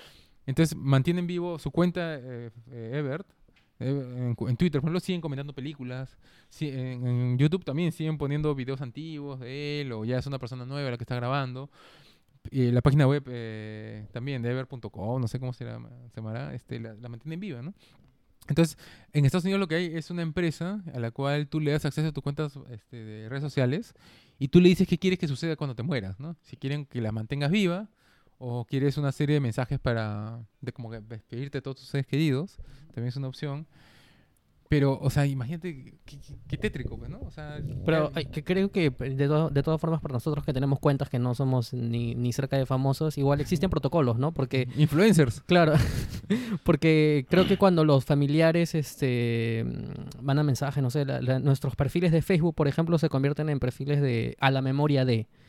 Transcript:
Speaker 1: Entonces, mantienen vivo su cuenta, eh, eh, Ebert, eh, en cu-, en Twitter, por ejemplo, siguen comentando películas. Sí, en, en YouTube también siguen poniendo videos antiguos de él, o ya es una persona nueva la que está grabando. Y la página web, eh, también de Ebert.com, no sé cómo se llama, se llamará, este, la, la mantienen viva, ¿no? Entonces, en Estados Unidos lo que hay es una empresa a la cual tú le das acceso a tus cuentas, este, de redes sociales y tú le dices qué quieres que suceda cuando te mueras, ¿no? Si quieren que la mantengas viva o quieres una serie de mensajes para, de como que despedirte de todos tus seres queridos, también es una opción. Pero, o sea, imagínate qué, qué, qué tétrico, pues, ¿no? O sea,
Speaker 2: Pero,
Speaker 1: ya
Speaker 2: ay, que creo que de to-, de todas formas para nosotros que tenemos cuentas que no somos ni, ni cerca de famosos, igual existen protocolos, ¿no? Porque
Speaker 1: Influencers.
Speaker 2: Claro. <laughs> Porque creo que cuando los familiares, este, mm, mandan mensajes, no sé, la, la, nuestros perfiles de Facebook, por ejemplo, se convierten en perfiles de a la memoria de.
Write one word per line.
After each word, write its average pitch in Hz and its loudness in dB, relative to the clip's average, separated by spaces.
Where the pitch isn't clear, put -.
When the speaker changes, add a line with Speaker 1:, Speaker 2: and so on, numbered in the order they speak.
Speaker 1:
Entonces, 151 2
mantienen 139 2
vivo 175 -6
su 147 -8
cuenta, 170 0
eh, 120 -12
eh, 113 -12
Ebert, 147 -6
eh, 127 -4
en 123 -2
cu-, - -4
en 123 0
Twitter, 151 0
por 151 -2
ejemplo, 170 -2
siguen 180 -4
comentando 143 -8
películas. 131 -12
Sí, - -8
en, 127 -6
en 123 2
YouTube 151 2
también 156 -2
siguen 156 -4
poniendo 147 0
videos 131 -6
antiguos 143 -10
de 147 -8
él, 131 -6
o 110 -6
ya 123 0
es 123 -4
una 139 -6
persona 123 -10
nueva 139 -6
la 120 -4
que 117 -10
está 127 -6
grabando. 127 -4
Y 123 2
la 123 4
página 143 6
web, 143 2
eh, 110 -10
también 123 -6
de 117 -2
Ebert.com, 123 -6
no 120 0
sé 127 -4
cómo 127 -8
se 123 -14
llama, 117 -12
se - -20
llamará, 117 -8
este, 123 -12
la, 113 -12
la 117 -16
mantienen 139 -12
viva, 170 -10
¿no? 160 -12
Entonces, 156 4
en 147 4
Estados 160 4
Unidos 190 2
lo 190 0
que 156 0
hay 180 0
es 165 -8
una 175 -6
empresa 170 -2
a 127 -8
la 117 -4
cual 143 -2
tú 156 -4
le 147 0
das 147 0
acceso 156 0
a 151 -4
tus 139 -8
cuentas, 143 -6
este, 117 -18
de 110 -14
redes 135 -6
sociales 143 0
y 135 -2
tú 175 10
le 180 10
dices 185 6
qué 175 2
quieres 185 2
que 165 -2
suceda 156 -4
cuando 139 -6
te 117 -6
mueras, 107 -4
¿no? 160 -12
Si - -18
quieren 139 -6
que 123 -8
la 110 -2
mantengas 139 -2
viva 196 0
o 123 -6
quieres 135 0
una 139 0
serie 147 0
de 147 2
mensajes 131 -2
para, 110 -4
de - -10
como 113 -12
que 113 -12
despedirte 117 -10
de 123 -6
todos 135 -10
tus - -20
seres 139 -4
queridos, 143 0
también 117 -8
es 120 -10
una 139 -8
opción. 147 -10
Pero, 139 4
o 139 2
sea, 143 2
imagínate 139 -6
qué, 143 -20
qué, - -18
qué - -4
tétrico, - -4
pues, - -10
¿no? 208 -12
O - -10
sea, 147 -12
Speaker 2:
Pero, 156 4
Speaker 1:
ya - -10
Speaker 2:
ay, 151 -4
que 143 -8
creo 190 0
que 170 2
de 135 0
to-, 151 4
de 139 2
todas 160 0
formas 160 0
para 139 -6
nosotros 147 -4
que 147 0
tenemos 139 2
cuentas 139 2
que 127 -2
no 123 0
somos 131 0
ni, 117 -2
ni 123 0
cerca 135 -2
de 135 2
famosos, 135 0
igual 143 2
existen 170 0
protocolos, 143 2
¿no? 143 0
Porque 131 0
Speaker 1:
Influencers. 151 6
Speaker 2:
Claro. 165 6
<laughs> - 0
Porque 156 4
creo 180 6
que 190 4
cuando 180 6
los 143 6
familiares, 160 4
este, 120 0
mm, - -10
mandan 139 4
mensajes, 139 0
no 127 0
sé, 143 0
la, 135 -4
la, 127 2
nuestros 139 2
perfiles 170 2
de 165 4
Facebook, 170 2
por 147 2
ejemplo, 165 2
se 151 2
convierten 143 0
en 143 0
perfiles 139 0
de 120 0
a 135 6
la 135 2
memoria 135 2
de. 117 2